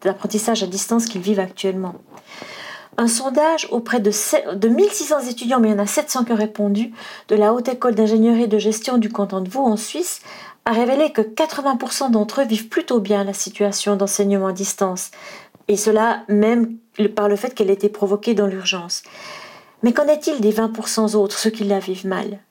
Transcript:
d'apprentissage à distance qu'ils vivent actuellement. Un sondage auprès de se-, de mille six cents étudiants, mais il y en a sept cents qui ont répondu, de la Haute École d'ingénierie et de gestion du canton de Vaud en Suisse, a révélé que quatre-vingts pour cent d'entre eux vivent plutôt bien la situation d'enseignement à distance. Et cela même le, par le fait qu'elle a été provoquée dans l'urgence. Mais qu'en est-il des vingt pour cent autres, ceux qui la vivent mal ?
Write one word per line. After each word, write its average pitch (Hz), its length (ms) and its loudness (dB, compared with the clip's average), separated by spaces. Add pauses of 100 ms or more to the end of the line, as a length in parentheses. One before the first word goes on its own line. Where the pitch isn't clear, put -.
d'apprentissage 220 600 -2
à 247 60 -4
distance 226 400 -2
qu'ils 185 140 -6
vivent 196 180 0
actuellement. 185 560 -4 (1000)
Un 233 100 2
sondage 294 640 0
auprès 240 280 0
de 208 120 2
se-, - 440 -2
de 202 120 2
mille 359 240 6
six - 140 -6
cents 285 140 0
étudiants, 247 400 -2
mais 220 100 6
il - 20 4
y - 20 2
en 202 100 0
a 208 40 -2
sept 294 240 -2
cents 254 120 0
qui 233 80 -2
ont 233 40 2
répondu, 214 580 -2 (340)
de - 80 2
la 208 200 4
Haute 247 140 -2
École 247 260 0
d'ingénierie 226 480 4
et 233 40 2
de 208 120 2
gestion 220 400 0
du 208 100 0
canton 190 320 -2
de 185 80 -6
Vaud 269 160 0
en 214 120 4
Suisse, - 440 -6 (440)
a 233 80 0
révélé 269 380 2
que 220 120 0
quatre-vingts 269 540 -2
pour 247 140 -6
cent 269 200 0
d'entre 220 300 2
eux 277 40 4
vivent 220 240 -2
plutôt 254 300 0
bien 202 240 2
la 202 100 -4
situation 202 640 -2
d'enseignement 196 520 2
à 190 60 -2
distance. 185 560 -4 (580)
Et 208 80 4
cela 220 520 2
même 226 500 2 (220)
le, 208 80 4
par 208 200 0
le 202 80 4
fait 247 200 -6
qu'elle 190 160 2
a - 20 6
été 202 160 2
provoquée 208 460 0
dans 202 100 2
l'urgence. 185 560 -4 (840)
Mais 240 100 4
qu'en 294 140 2
est-il 302 340 0
des 208 80 4
vingt 220 200 2
pour 220 180 -8
cent 214 260 0
autres, 202 240 0
ceux 220 140 0
qui 226 120 -6
la 202 140 0
vivent 190 300 -6
mal ? 196 320 -6 (120)